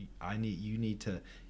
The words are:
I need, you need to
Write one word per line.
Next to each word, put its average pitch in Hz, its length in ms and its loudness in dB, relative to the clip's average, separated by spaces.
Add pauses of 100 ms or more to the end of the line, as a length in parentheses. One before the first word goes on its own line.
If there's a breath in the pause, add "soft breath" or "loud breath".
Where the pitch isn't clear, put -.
(200)
I 101 160 0
need, 110 220 2
you 107 180 0
need 107 240 4
to 92 200 0 (300 soft breath)